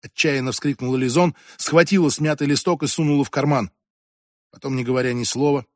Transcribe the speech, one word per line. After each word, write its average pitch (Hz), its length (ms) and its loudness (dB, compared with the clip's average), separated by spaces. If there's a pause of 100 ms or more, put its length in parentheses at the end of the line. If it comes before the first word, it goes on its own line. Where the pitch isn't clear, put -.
отчаянно 135 500 -2
вскрикнула 127 440 -2
Лизон, 131 400 2 (220)
схватила 170 520 2
смятый 151 380 -2
листок 147 360 0
и 143 40 -2
сунула 147 360 0
в - 60 -4
карман. 135 420 0 (800)
Потом, 135 240 -8
не 127 80 -4
говоря 127 300 0
ни 120 120 -4
слова 139 400 0 (100)